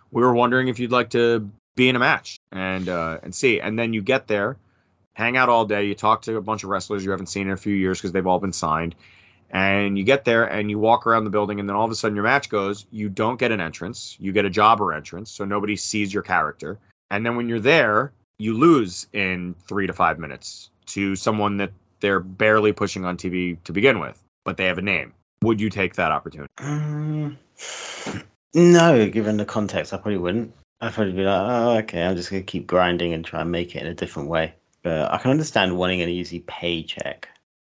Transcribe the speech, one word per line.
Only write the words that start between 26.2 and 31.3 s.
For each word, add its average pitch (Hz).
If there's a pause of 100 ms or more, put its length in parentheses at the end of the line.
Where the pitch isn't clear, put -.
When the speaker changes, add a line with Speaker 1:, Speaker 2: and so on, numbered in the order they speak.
Speaker 2:
Um, 151 (1200)
no, 165
given 107
the 104
context, 101
I 98
probably 104
wouldn't. 101 (260)
I'd 113
probably 101
be 95
like, 98